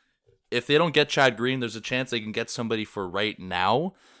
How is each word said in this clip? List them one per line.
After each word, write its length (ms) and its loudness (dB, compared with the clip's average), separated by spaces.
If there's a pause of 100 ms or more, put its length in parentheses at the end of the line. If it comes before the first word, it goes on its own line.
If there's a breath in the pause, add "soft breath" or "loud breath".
(500)
If 180 -2
they 100 4
don't 160 2
get 160 4
Chad 280 4
Green, 220 -2
there's 160 -4
a 60 -12
chance 300 -4
they 80 -2
can 120 -8
get 180 -4
somebody 360 -4
for 220 -6
right 320 -4
now. 540 0 (260 soft breath)